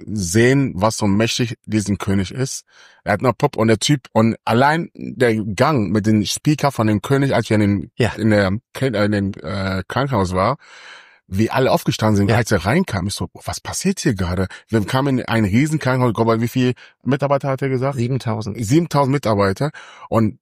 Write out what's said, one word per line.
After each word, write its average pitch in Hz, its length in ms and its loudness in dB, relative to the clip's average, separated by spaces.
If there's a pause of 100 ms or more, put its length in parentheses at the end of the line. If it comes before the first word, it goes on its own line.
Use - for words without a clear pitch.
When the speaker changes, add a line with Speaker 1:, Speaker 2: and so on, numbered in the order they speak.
Speaker 1:
sehen, 110 720 2
was 104 220 0
so 107 100 0
mächtig 113 480 0 (100)
diesen 104 320 -2
König 98 340 -2
ist. - 320 -6 (400)
Er 98 100 0
hat 107 100 -2
noch 127 120 -2
Pop - 220 -2
und 110 120 2
der 110 100 4
Typ 147 220 0 (120)
und 113 220 2 (100)
allein 139 480 0
der 110 420 0
Gang 110 560 0
mit 104 140 0
dem 107 200 4
Speaker 147 460 0
von 113 140 -2
dem 107 160 2
König, 139 320 0
als 110 160 0
wir 110 60 2
in 107 60 4
dem, 101 360 0
Speaker 2:
Ja. 110 160 2
Speaker 1:
in 110 160 0
der, 101 220 4 (520)
in 104 80 2
dem, 101 200 0 (100)
äh, 95 460 -4
Krankenhaus 117 480 -2
war, 104 220 2 (720)
wie 101 220 0
alle 123 220 2
aufgestanden 110 420 0
sind, 101 140 2
Speaker 2:
Ja. 113 80 2
Speaker 1:
als 117 160 0
er 85 120 0
reinkam. 104 420 0
Ich 101 60 -6
so, - 200 -8
„Was - 260 -10
passiert - 400 -4
hier 123 160 0
gerade?“ 92 320 -2 (220)
Wir 110 160 2
kamen 131 340 0
in - 60 -6
ein 110 180 0
riesen 139 340 2
Krankenhaus. 127 360 0
Gott, 113 260 2
wie 117 80 0
viele 127 260 0 (300)
Mitarbeiter 139 460 0
hat 135 120 -4
er 139 60 -2
gesagt? 131 300 -2
Speaker 2:
Siebentausend. 113 580 -4 (100)
Speaker 1:
Siebentausend 143 460 2
Mitarbeiter. 107 600 0 (360)
Und 113 340 0